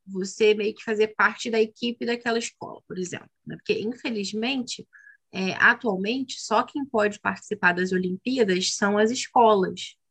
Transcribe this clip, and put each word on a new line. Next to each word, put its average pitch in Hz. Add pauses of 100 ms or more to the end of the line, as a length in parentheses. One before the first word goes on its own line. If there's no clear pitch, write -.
você 196
meio 208
que -
fazer 214
parte 214
da 220
equipe 233
daquela 240
escola, -
por 180
exemplo, - (160)
né? -
Porque, -
infelizmente, 226 (440)
é, 185
atualmente, 233
só 220
quem 277
pode 208
participar 190
das 185
Olimpíadas 185
são 208
as 220
escolas. 214 (140)